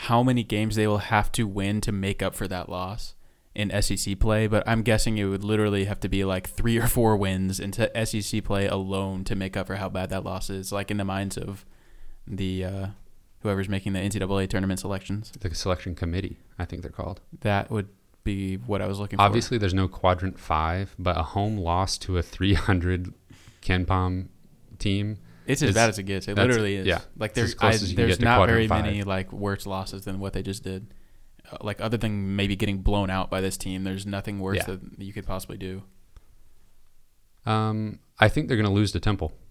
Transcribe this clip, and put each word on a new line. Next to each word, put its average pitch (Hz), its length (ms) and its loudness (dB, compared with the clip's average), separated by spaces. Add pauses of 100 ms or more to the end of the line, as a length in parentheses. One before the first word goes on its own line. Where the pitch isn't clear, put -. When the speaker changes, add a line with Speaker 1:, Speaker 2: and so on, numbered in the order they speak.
Speaker 1:
how 120 200 4
many 123 220 4
games 110 320 0
they 107 100 4
will 104 140 4
have 107 320 2
to 117 160 0
win 101 340 0
to 107 100 0
make 98 300 -2
up 95 140 -2
for 101 120 -4
that 90 220 -6
loss 92 460 -8 (400)
in 104 160 -2
S 101 180 2
E 101 80 0
C 98 160 -2
play, 110 320 4
but 107 220 4
I'm 113 160 2
guessing 110 340 2
it 104 80 0
would 98 180 -2
literally 104 420 2
have 101 160 -4
to 101 80 -2
be, 98 140 2
like, 95 240 -2
three 117 300 0
or 113 80 2
four 113 320 4
wins 95 420 0
into 98 380 -2
S 113 160 -2
E 107 80 -2
C 107 180 -4
play 101 280 0
alone 95 560 -2
to 95 120 -2
make 95 220 -4
up 95 80 -4
for 95 120 -6
how 98 120 -4
bad 95 220 -4
that 95 120 -4
loss 92 280 -6
is, 95 200 -8
like, 101 200 -4
in 104 60 -2
the 101 80 -2
minds 95 320 -4
of - 280 -10 (600)
the, 92 360 -4
uh, 95 240 -6 (520)
whoever's 98 280 -2
making 98 260 -2
the 95 60 0
N 98 120 -2
C 110 80 -2
double 98 180 0
A 95 80 2
tournament 95 360 0
selections. 98 580 -6
Speaker 2:
The 85 160 -4
selection 90 400 -2
committee, 90 420 -4 (220)
I 87 60 -4
think 85 180 -8
they're - 80 -10
called. - 280 -8 (220)
Speaker 1:
That 101 300 0
would 104 160 -2 (360)
be 98 340 -2
what 101 260 -2
I - 20 -2
was 98 140 -4
looking 98 180 -6
for. 101 60 8
Speaker 2:
Obviously, 117 340 4
there's 98 160 2
no 95 140 4
quadrant 92 520 2
five, 82 600 0
but 90 180 0
a 80 60 0
home 104 340 -2
loss 90 420 0
to 90 200 0
a - 20 2
three 95 320 2
hundred 90 580 2 (520)
KenPom 92 640 2 (500)
team 104 400 0 (300)
Speaker 1:
It's 143 160 0
as 131 60 4
Speaker 2:
is, 98 60 4
Speaker 1:
bad 113 140 6
as 104 80 -2
it 101 60 -4
gets. 98 240 -4
It 101 80 -2
Speaker 2:
that's, 98 120 4
Speaker 1:
literally 104 280 2
is. 95 100 -2
Speaker 2:
yeah. 87 140 2 (180)
Speaker 1:
Like, 110 140 -4
Speaker 2:
It's - 80 -2
as 117 40 4
Speaker 1:
there's, 117 120 0
Speaker 2:
close 113 160 4
Speaker 1:
I, 113 40 6
Speaker 2:
as 101 140 0
you 87 60 -2
can 117 100 4
Speaker 1:
there's 113 120 4
Speaker 2:
get - 20 0
to - 60 4
Speaker 1:
not 120 120 8
Speaker 2:
quadrant 113 180 8
Speaker 1:
very 113 120 4
Speaker 2:
five. 104 180 2
Speaker 1:
many, 104 160 0
like, 95 320 -4
worse 101 320 -4
losses 95 400 -8
than 95 140 -6
what 98 140 -6
they 98 100 -2
just 95 200 -6
did. 95 300 -8 (560)
Uh, - 120 -14
like, 104 180 -6
other 110 160 -2
than 104 400 -2
maybe 101 220 2
getting 101 220 0
blown 98 300 2
out 92 200 -2
by 92 100 -2
this 95 160 -2
team, 95 300 -6
there's 95 200 -4
nothing 101 340 -6
worse 95 180 0
Speaker 2:
Yeah. 92 180 -4
Speaker 1:
that 92 60 -10 (200)
you 98 120 -12
could 98 120 -10
possibly 95 300 -6
do. 95 280 -10 (1600)
Speaker 2:
Um, 110 540 -2 (200)
I 110 80 8
think 151 220 2
they're 127 80 2
gonna 107 120 4
lose 101 220 4
to 92 80 -2
Temple. 95 340 0 (180)